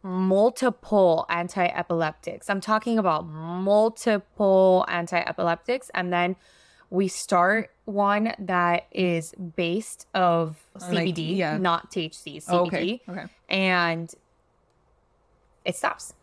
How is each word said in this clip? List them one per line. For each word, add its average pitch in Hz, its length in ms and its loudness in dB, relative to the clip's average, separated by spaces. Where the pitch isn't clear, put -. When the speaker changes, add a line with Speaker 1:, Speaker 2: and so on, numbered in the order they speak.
Speaker 1:
multiple 190 1300 2
anti-epileptics. 175 1200 -4
I'm 196 120 -2
talking 220 360 0
about 170 300 0
multiple 190 1600 2
anti-epileptics, 170 1040 -2
and 180 200 -2
then 175 240 0
we 185 200 0
start 196 600 0
one 202 560 0
that 175 540 0
is 170 400 -2
based 175 800 -6
of 165 420 2
Speaker 2:
Like, 180 100 -14
Speaker 1:
C 170 160 0
B 190 60 -2
D, 165 100 -6
Speaker 2:
yeah. 170 220 -2
Speaker 1:
not 180 340 -2
T 185 140 -6
H 160 120 -12
C, 147 300 -16
Speaker 2:
Oh, 175 200 2
okay, 170 100 -4
Speaker 1:
C 165 80 -2
B 226 200 -6
D. 180 60 -14
Speaker 2:
okay. 185 140 -12
Speaker 1:
And 175 640 0
it 180 100 -4
stops. - 480 -6